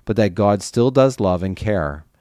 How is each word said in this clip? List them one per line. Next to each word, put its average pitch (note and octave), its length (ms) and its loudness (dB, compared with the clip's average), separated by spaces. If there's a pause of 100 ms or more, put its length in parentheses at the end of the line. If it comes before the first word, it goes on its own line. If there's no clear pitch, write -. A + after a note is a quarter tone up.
but G#2+ 100 -4
that G2+ 200 0
God G2+ 260 2
still B2 300 0
does C3 280 2
love F2+ 220 0
and F#2+ 140 -4
care D#2 500 -4 (160)